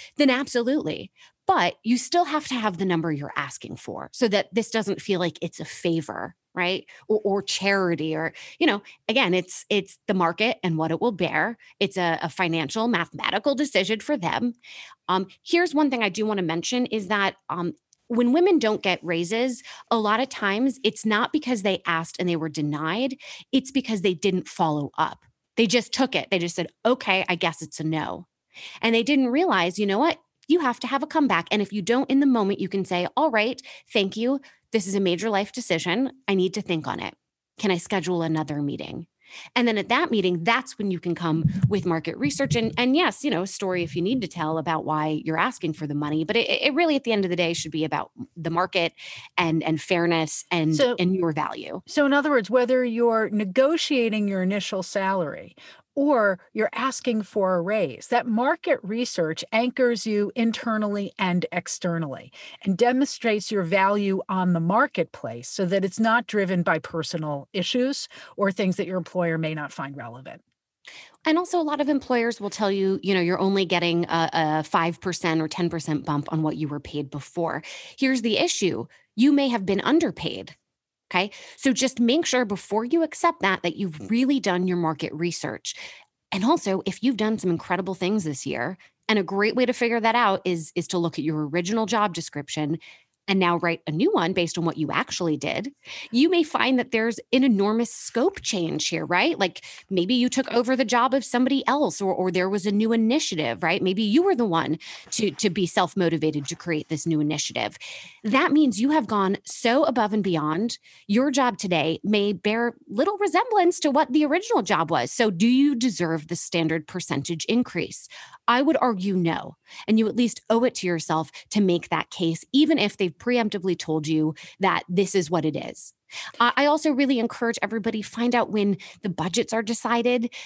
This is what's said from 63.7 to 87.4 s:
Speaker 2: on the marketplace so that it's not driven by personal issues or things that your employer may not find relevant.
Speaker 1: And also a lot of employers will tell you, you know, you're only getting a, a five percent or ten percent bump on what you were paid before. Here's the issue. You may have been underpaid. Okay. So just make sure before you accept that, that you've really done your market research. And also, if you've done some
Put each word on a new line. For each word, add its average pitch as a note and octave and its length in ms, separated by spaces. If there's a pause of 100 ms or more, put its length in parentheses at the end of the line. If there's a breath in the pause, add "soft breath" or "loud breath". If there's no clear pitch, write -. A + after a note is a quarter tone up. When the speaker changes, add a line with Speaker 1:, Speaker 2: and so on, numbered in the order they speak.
Speaker 2:
on F#3 240
the E3+ 80
marketplace E3 880
so - 180
that F#3+ 200
it's F#3 120
not A3+ 300
driven F#3+ 360
by E3 160
personal D#3 720
issues B3 560 (260 loud breath)
or G3 160
things F#3 240
that G3+ 120
your F#3 100
employer E3+ 400
may D#3 180
not D3 160
find C#3 240
relevant. B2 480 (800 loud breath)
Speaker 1:
And D#4 140
also F4+ 240
a - 20
lot D4 160
of C#4+ 80
employers A#3+ 540
will G3+ 80
tell G3 240
you, F#3+ 280
you G3 120
know, F#3 80
you're F3 180
only G3 240
getting E3+ 460
a, E3 240
a D#3 320
five E3+ 340
percent E3 400
or D#3 80
ten E3+ 220
percent D#3 360
bump D3 280
on D#3+ 80
what D3+ 160
you D3+ 100
were C#3+ 140
paid C#3+ 280
before. D#3 540 (340 loud breath)
Here's C4 240
the A3 160
issue. G3 480 (300 soft breath)
You B3+ 160
may C#4 160
have A#3 180
been G3 140
underpaid. A#3+ 800 (540)
Okay. F#3+ 180 (260 loud breath)
So - 160
just B3+ 280
make B3 260
sure B3 200
before G3+ 380
you E4 200
accept E4 380
that, F#3+ 200
that - 140
you've E3+ 340
really C4 300
done F#3 280
your F3+ 80
market D#3+ 380
research. D#3 600 (560 loud breath)
And F#3+ 120
also, A3 440
if - 160
you've B3+ 120
done G#3+ 220
some F#3 140